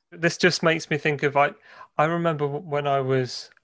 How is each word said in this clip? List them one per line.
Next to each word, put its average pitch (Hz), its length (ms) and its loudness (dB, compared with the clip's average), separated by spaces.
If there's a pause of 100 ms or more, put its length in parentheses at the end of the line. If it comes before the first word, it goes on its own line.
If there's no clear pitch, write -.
(120)
This 170 260 -2
just 175 240 2
makes 165 280 0
me 156 60 0
think 147 280 -2
of, 139 100 0
like, 143 220 2 (420)
I 151 60 4
remember 165 420 0
w-, 143 180 -4
when 143 220 -2
I 139 140 2
was, 131 500 -2 (140)